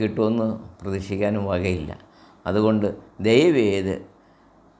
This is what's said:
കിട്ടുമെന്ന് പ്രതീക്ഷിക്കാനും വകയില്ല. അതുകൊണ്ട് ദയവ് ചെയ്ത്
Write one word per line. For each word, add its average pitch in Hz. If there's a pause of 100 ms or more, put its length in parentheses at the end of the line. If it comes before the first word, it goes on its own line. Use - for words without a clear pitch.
കിട്ടുമെന്ന് 110 (340)
പ്രതീക്ഷിക്കാനും 101
വകയില്ല. 90 (540)
അതുകൊണ്ട് 104 (420)
ദയവ് 139
ചെയ്ത് 95 (840)